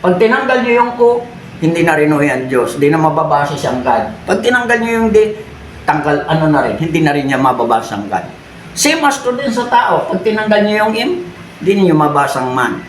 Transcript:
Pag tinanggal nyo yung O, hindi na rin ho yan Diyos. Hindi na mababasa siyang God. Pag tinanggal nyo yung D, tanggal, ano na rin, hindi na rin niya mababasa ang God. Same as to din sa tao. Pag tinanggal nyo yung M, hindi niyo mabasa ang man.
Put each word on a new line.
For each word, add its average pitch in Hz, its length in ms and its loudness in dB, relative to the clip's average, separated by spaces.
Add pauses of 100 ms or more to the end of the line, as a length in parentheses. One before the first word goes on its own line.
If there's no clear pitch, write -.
Pag 180 160 2
tinanggal 247 460 2
nyo 240 80 2
yung 240 260 2
O, 240 240 4 (400)
hindi 170 220 2
na 165 100 2
rin 151 160 2
ho 151 80 2
yan 131 320 0
Diyos. 123 240 0
Hindi 143 160 2
na 160 80 2
mababasa 147 560 0
siyang 127 300 -4
God. 127 180 0 (240)
Pag 185 160 -2
tinanggal 240 400 2
nyo 226 80 -2
yung 226 240 2
D, 214 220 4 (500)
tanggal, 147 400 0
ano 156 240 0
na 143 160 4
rin, 107 80 -2
hindi 165 240 -2
na 147 160 2
rin 139 140 0
niya 131 100 0
mababasa 117 560 0
ang 101 160 -6
God. 90 140 -4 (480)
Same 320 320 0
as - 160 0
to 247 160 -2
din 269 160 -4
sa 240 160 -2
tao. - 420 2
Pag 202 140 -2
tinanggal 214 400 2
nyo 214 100 0 (140)
yung 214 80 -2
M, 247 140 -2 (520)
hindi 180 80 2 (160)
niyo 156 80 4
mabasa 143 480 2
ang 127 80 -4
man. 120 380 -2